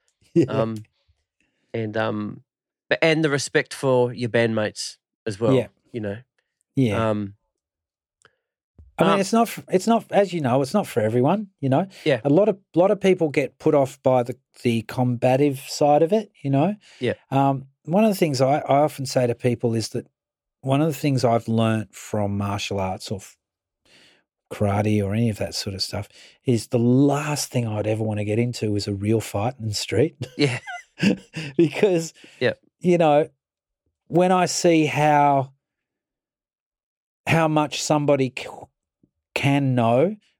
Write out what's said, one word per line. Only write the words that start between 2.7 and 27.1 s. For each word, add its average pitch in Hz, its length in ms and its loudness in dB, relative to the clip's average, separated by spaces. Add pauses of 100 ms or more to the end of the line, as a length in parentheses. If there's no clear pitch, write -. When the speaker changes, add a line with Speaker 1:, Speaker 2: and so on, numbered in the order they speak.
Speaker 2:
but, - 120 0
and 160 240 2
the 147 60 0
respect 139 420 -2
for 127 400 0
your 117 180 -6
bandmates 110 680 -2 (300)
as 101 120 -6
well, 117 160 2
Speaker 1:
Yeah. 117 140 0 (240)
Speaker 2:
you 117 80 -8
know. 104 160 -6 (580)
Speaker 1:
Yeah. 113 360 2
Speaker 2:
Um, 104 240 -4 (1700)
Speaker 1:
I 165 40 2
mean, 196 80 4
Speaker 2:
um, 196 80 2
Speaker 1:
it's 190 120 -4
not 226 140 2
f-, - 240 -10
it's 185 160 0
not, 220 240 0
as 185 220 2
you 175 80 -4
know, 131 200 2
it's 139 140 -2
not 196 140 0
for - 120 -6
everyone, 127 500 0 (100)
you 139 80 -2
know. 151 180 2 (180)
Speaker 2:
Yeah. 131 200 0
Speaker 1:
A 147 40 0
lot 185 200 4
of, 196 100 -2 (160)
lot 180 160 4
of 202 100 -2
people 180 280 2
get 135 320 -4
put 151 160 2
off 135 260 0
by 127 220 4
the, 123 120 -8 (280)
the 117 180 0
combative 131 800 0
side 147 420 2
of 165 100 0
it, 214 200 0 (100)
you 139 80 -4
know. 151 240 2 (240)
Speaker 2:
Yeah. 117 160 -2 (160)
Speaker 1:
Um, 135 380 0 (160)
one 185 180 0
of 220 80 2
the 190 60 -2
things 147 240 0
I, 135 180 2
I 139 220 2
often 147 260 -2
say 127 220 0
to 120 80 -4
people 120 380 -2
is 110 160 -4
that - 180 -10 (540)
one 135 180 0
of 165 80 0
the 143 100 -4
things 135 260 0
I've 117 220 0
learnt 110 480 0
from 101 420 -6
martial 101 440 -6
arts 95 320 -8
or 98 60 -8
f-, - 180 -20 (1120)
karate 104 540 0
or 98 100 -4
any 117 140 0
of 104 80 -4
that 95 180 -8
sort 98 200 -8
of 95 80 -8
stuff - 260 -8 (360)
is 117 240 0
the 123 100 0
last 139 760 0